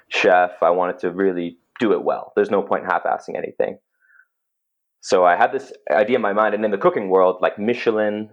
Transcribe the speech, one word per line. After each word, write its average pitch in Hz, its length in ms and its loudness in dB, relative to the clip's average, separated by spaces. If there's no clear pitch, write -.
chef, 90 540 2
I 85 80 4
wanted 90 300 -2
to 92 100 -4
really 87 480 -2
do 107 120 2
it 80 120 0
well. - 320 -4
There's 104 140 2
no 101 120 0
point - 240 -4
half-assing - 500 -2
anything. - 420 -6
So 92 240 2
I 87 120 6
had 117 160 2
this - 200 -8
idea 107 260 2
in 113 60 0
my 101 100 0
mind, 107 220 2
and 107 100 -2
in 107 60 0
the 98 80 -2
cooking 123 300 -2
world, 92 340 2
like, 82 160 0
Michelin 107 760 -2